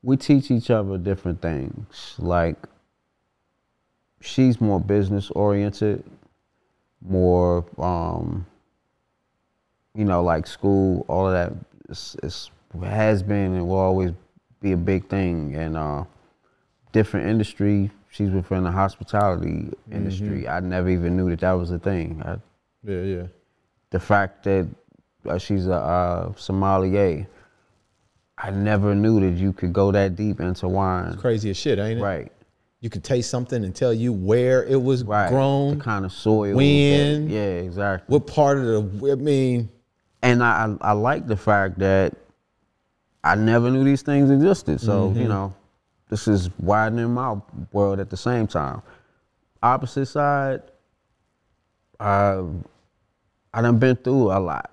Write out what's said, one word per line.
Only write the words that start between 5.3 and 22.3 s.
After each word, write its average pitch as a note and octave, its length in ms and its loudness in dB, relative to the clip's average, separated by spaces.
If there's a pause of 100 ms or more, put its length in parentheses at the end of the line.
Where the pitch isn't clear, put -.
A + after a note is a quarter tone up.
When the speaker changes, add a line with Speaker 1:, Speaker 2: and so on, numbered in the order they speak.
Speaker 1:
oriented, G2+ 760 -2 (960)
more, F2+ 640 2 (140)
um, E2+ 680 -4 (1500)
you G#2+ 100 -2
know, F2+ 180 2
like, E2 240 0
school, F#2+ 640 0
all F#2 180 0
of F#2 60 0
that F2 200 -2 (360)
is, - 340 -16
is, - 280 -12 (320)
has G#2+ 400 2
been G2 320 -2
and F2 140 -2
will F#2+ 80 0
always F#2+ 340 2 (500)
be G2 120 -2
a F2+ 40 0
big F#2 320 0
thing. E2+ 460 -2
And, D#2+ 220 -6
uh, D2+ 280 -4 (880)
different G#2 360 0
industry. G#2 600 0 (200)
She's G2+ 200 -2
within F#2 340 -2
the F2 60 -2
hospitality F2+ 1000 -2 (240)
industry. G2 500 -6
Speaker 2:
Mm-hmm. A#1+ 80 -8
Speaker 1:
I E2+ 100 -4
never F2+ 280 -2
even F2 280 0
knew F#2 140 0
that E2+ 100 -2
that F#2 120 2
was F2 180 -2
a F2 80 -4
thing. E2 460 -4
I F2 140 -8 (460)